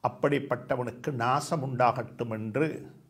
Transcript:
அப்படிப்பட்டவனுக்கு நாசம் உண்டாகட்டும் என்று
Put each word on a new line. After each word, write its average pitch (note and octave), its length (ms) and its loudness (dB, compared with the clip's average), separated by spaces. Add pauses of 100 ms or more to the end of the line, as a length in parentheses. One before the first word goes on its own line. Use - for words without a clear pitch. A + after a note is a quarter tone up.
அப்படிப்பட்டவனுக்கு B2+ 1040 0 (120)
நாசம் C#3+ 440 2
உண்டாகட்டும் A#2+ 720 2
என்று A2 300 0 (420)